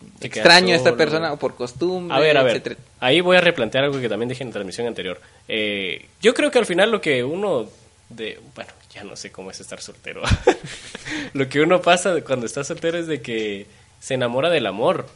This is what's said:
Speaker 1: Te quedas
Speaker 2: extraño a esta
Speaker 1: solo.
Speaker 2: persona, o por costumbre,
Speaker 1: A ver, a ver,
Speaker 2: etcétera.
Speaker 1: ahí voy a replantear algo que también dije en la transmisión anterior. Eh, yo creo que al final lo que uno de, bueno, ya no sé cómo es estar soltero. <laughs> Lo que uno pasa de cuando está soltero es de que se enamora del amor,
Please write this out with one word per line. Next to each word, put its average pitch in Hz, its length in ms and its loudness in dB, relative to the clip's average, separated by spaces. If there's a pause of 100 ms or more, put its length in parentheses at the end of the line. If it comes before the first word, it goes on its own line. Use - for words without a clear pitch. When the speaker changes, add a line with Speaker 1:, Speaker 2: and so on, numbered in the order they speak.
(200)
Speaker 1:
Te - 120 -10
quedas - 160 -8
Speaker 2:
extraño 180 260 8
a 165 40 4
esta 165 140 4
Speaker 1:
solo. - 60 2
Speaker 2:
persona, 156 380 0
o 147 40 -8
por 131 160 -4
costumbre, 175 640 -4
Speaker 1:
A 135 40 4
ver, 151 180 6
a 135 40 6
ver, 123 140 4
Speaker 2:
etcétera. 120 200 -8 (220)
Speaker 1:
ahí 135 220 4
voy 180 160 6
a 180 60 4
replantear 135 420 0
algo 139 160 -2
que 120 80 -2
también 107 220 -2
dije 127 120 -8
en 123 60 -10
la 104 60 -10
transmisión 104 340 -6
anterior. 92 320 -8 (280)
Eh, 101 580 -4 (140)
yo 240 140 2
creo 294 160 0
que 262 80 2
al 214 80 2
final 190 240 2
lo 208 100 -2
que 131 220 0
uno 156 440 -2 (420)
de, 113 320 -12 (140)
bueno, 113 160 -16 (240)
ya 101 100 -16
no 98 120 -16
sé 98 160 -14
cómo 95 180 -16
es - 100 -16
estar 95 200 -16
soltero. - 420 -16 (560)
<laughs> - 540 -12
Lo 135 160 0
que 143 120 0
uno 175 220 4
pasa 180 320 4
de 147 80 -2
cuando 123 240 -2
está 139 180 -6
soltero 165 340 -4
es 170 80 -6
de 151 160 -4
que 107 440 -6 (340)
se - 140 -6
enamora 127 360 0
del 143 160 2
amor, 123 500 -2